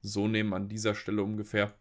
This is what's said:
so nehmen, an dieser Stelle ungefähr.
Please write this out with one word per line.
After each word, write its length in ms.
so 240
nehmen, 260
an 160
dieser 280
Stelle 260
ungefähr. 580